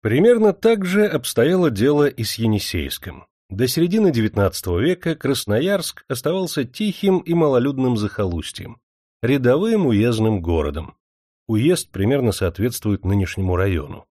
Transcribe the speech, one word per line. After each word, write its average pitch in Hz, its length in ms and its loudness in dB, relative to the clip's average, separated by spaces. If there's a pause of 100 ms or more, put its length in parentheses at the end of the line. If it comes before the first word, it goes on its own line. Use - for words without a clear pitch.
Примерно 208 500 4
так 220 320 0
же 202 220 2
обстояло 156 640 0
дело 143 360 2
и 123 180 -4
с - 100 -6
Енисейском. 98 920 -4 (240)
До 110 160 -2
середины 175 460 2
девятнадцатого 101 680 0
века 165 360 -2
Красноярск 143 920 -2
оставался 156 560 -4
тихим 190 540 -2
и 170 160 -4
малолюдным 131 640 2
захолустьем, 98 840 -4 (440)
рядовым 143 640 2
уездным 110 540 2
городом. 80 560 -4 (520)
Уезд 127 420 0
примерно 117 420 0
соответствует 101 720 -4
нынешнему 92 520 -2
району. 76 500 -4 (100)